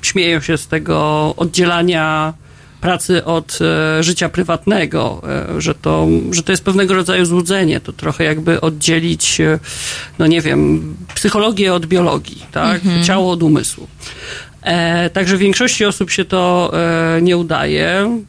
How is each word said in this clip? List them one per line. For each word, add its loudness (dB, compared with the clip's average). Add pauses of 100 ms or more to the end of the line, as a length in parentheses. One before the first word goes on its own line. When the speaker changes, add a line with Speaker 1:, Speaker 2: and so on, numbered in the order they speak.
Speaker 1:
śmieją 0
się -2
z -8
tego 0
oddzielania 0 (480)
pracy 0
od, -4 (400)
e, 2
życia 0
prywatnego, -2 (360)
e, -4
że -2
to, 0 (240)
że -2
to -2
jest 0
pewnego 2
rodzaju 2
złudzenie. 0
To -12
trochę -4
jakby 0
oddzielić, 0
e, 2 (600)
no 4
nie 4
wiem, 0 (200)
psychologię 2
od 0
biologii, 0
tak? 0 (100)
Speaker 2:
Mhm. 2
Speaker 1:
Ciało 2
od 0
umysłu. 0 (760)
E, 0
także 0
większości 2
osób -2
się -2
to, 2 (460)
e, 2
nie 4
udaje. 0 (120)